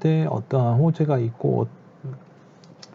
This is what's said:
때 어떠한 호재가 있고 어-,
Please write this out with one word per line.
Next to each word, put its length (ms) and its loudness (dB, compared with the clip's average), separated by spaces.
때 280 2
어떠한 520 0
호재가 380 2
있고 440 -2
어-, 60 -4